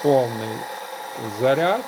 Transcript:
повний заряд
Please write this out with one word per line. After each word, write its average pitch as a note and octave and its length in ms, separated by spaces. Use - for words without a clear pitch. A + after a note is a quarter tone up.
повний A#2 540
заряд D#3+ 480